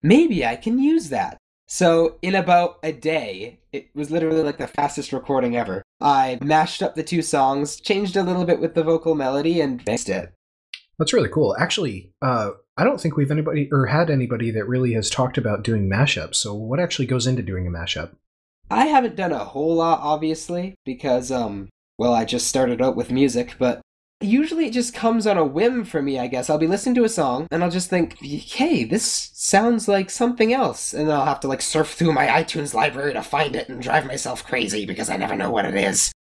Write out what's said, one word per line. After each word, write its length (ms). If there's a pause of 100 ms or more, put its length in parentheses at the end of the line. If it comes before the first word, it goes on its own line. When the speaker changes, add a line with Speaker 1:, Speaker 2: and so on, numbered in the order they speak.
Speaker 1:
Maybe 420
I 120
can 220
use 300
that." 280 (340)
So, 520
in 120
about 480
a 80
day, 680 (120)
it 220
was 160
literally, 320
like, 160
the 80
fastest 480
recording 420
ever. 280 (180)
I 400
mashed 400
up 140
the 80
two 180
songs, 580
changed 360
a 80
little 220
bit 140
with 140
the 100
vocal 300
melody, 480
and 240
mixed 240
it. 240 (640)
Speaker 2:
That's 160
really 160
cool. 300
Actually, 520 (120)
uh, 280 (260)
I 80
don't 140
think 180
we've 120
anybody, 420
or 160
had 220
anybody 420
that 160
really 260
has 180
talked 260
about 260
doing 240
mashups. 500
So 180
what 240
actually 260
goes 220
into 160
doing 240
a 20
mashup? 460 (560)
Speaker 1:
I 160
haven't 280
done 160
a 120
whole 320
lot, 260
obviously, 720 (120)
because, 460
um, 380 (300)
well, 160
I 100
just 220
started 340
out 140
with 160
music, 480
but 220 (400)
usually 460
it 60
just 200
comes 320
on 120
a 80
whim 400
for 180
me, 160
I 80
guess. 220
I'll 100
be 80
listening 280
to 100
a 40
song, 420
and 120
I'll 80
just 180
think, 300
"Hey, 640
this 500
sounds 540
like 240
something 420
else." 400
And 160
then 60
I'll 100
have 140
to, 80
like, 160
surf 300
through 200
my 140
iTunes 480
library 380
to 100
find 320
it 140
and 120
drive 240
myself 400
crazy 400
because 240
I 80
never 200
know 120
what 160
it 100
is. 460